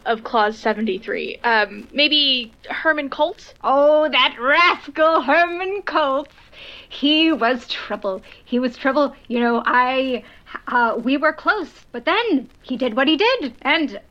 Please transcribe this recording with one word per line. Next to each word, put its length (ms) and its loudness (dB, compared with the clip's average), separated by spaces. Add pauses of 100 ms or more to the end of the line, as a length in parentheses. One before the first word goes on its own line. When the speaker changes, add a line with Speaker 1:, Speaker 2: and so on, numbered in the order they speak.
Speaker 1:
of 180 -4
Clause 340 0
seventy-three? 840 -4
Um, 500 0
maybe 580 0 (180)
Herman 400 -2
Colt? 440 -4 (100)
Speaker 2:
Oh, 460 4
that 300 2
rascal 840 2
Herman 600 0
Colt. 460 -2 (600)
He 420 2
was 360 -2
trouble. 540 -8 (220)
He 140 -4
was 180 -2
trouble. 400 0 (120)
You 120 -4
know, 260 0
I, 580 0 (440)
uh, 340 0
we 160 0
were 160 0
close, 380 -2 (200)
but 140 -10
then 440 0 (140)
he 140 -8
did 180 -2
what 120 2
he 80 4
did. 460 0
And 380 -2 (120)